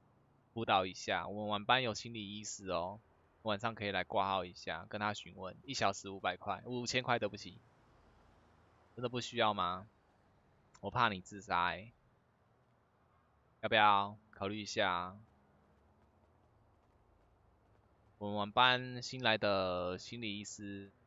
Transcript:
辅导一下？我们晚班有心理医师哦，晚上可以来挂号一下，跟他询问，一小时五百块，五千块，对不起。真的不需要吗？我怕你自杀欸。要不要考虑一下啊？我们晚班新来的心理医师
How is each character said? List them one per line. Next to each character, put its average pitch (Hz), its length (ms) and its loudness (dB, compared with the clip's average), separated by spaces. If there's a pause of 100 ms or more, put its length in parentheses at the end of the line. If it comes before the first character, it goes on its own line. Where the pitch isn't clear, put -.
(560)
辅 113 100 -2
导 95 220 6
一 92 80 -8
下？ 90 320 -2
我 104 140 -6
们 104 80 -4
晚 104 140 0
班 123 200 4
有 110 100 0
心 117 220 -8
理 104 200 -8
医 107 80 -10
师 98 280 -8
哦， 90 280 0 (440)
晚 104 160 0
上 113 160 -2
可 104 100 -4
以 101 60 2
来 92 120 2
挂 98 240 2
号 95 160 2
一 90 100 -8
下， 90 360 -8
跟 104 100 -6
他 104 140 0
询 92 220 -12
问， 92 280 -10
一 135 120 -10
小 98 180 2
时 - 160 -10
五 98 100 -10
百 92 160 0
块， 101 300 -6
五 123 220 -4
千 127 160 0
块， 120 160 2
对 104 100 0
不 101 80 -10
起。 - 240 -16 (1300)
真 120 80 -8
的 123 60 -4
不 120 100 -4
需 120 160 -8
要 110 180 4
吗？ 92 320 -2 (920)
我 101 100 -8
怕 120 200 4
你 98 100 -4
自 98 220 -14
杀 90 240 2
欸。 90 260 -4 (1700)
要 110 80 -4
不 113 80 2
要 104 420 6 (140)
考 98 160 -6
虑 107 140 -4
一 101 40 -8
下 101 240 2
啊？ 90 300 -2 (3000)
我 104 80 -4
们 104 100 -2
晚 104 160 0
班 127 500 4
新 127 180 -8
来 110 160 4
的 92 600 2
心 120 240 -12
理 104 180 -6
医 101 60 -10
师 98 440 -12 (180)